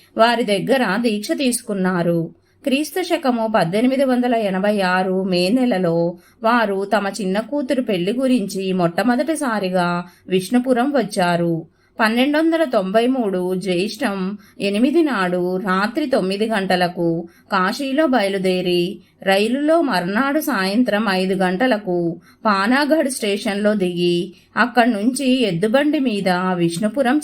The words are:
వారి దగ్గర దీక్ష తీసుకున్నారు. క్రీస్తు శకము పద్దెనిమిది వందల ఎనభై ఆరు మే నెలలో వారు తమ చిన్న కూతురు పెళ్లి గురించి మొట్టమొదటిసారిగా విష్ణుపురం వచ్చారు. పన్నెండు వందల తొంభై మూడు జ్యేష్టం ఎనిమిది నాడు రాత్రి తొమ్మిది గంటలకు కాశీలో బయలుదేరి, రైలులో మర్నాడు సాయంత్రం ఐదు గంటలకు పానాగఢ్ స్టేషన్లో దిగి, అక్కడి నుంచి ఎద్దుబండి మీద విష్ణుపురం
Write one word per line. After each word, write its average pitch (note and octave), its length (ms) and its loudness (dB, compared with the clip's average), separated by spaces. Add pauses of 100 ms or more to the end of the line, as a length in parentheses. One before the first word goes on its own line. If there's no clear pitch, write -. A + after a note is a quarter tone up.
(160)
వారి A#3 280 4
దగ్గర G#3 560 0
దీక్ష G#3 320 -2
తీసుకున్నారు. F#3 1000 -2 (340)
క్రీస్తు D4 380 -2
శకము C4 540 -2
పద్దెనిమిది A#3 480 0
వందల B3 300 0
ఎనభై G#3 460 0
ఆరు F#3 440 0
మే F3+ 240 0
నెలలో F#3 680 0 (280)
వారు A3 420 0
తమ G3+ 240 0 (120)
చిన్న F#3+ 200 -2
కూతురు C4+ 420 -2
పెళ్లి G3 300 -2
గురించి G#3 600 0
మొట్టమొదటిసారిగా F#3+ 1300 0 (240)
విష్ణుపురం B3 640 0
వచ్చారు. F3 720 0 (340)
పన్నెండు B3 380 2
వందల E4 260 2
తొంభై A3+ 420 0
మూడు G3 480 0
జ్యేష్టం G3 840 -4 (220)
ఎనిమిది A#3 420 2
నాడు F#3 540 0
రాత్రి G#3 500 -2
తొమ్మిది G3 400 0
గంటలకు F3+ 840 0 (240)
కాశీలో C4+ 540 0
బయలుదేరి, F#3 920 0 (240)
రైలులో B3 580 2
మర్నాడు A#3+ 600 0
సాయంత్రం G#3+ 680 0
ఐదు F#3+ 260 0
గంటలకు F#3 840 0 (280)
పానాగఢ్ C4 680 2
స్టేషన్లో G#3 640 -2
దిగి, F3 580 0 (240)
అక్కడి A#3+ 340 2
నుంచి B3+ 520 0
ఎద్దుబండి A3 560 2
మీద G#3 300 0 (260)
విష్ణుపురం G#3+ 680 0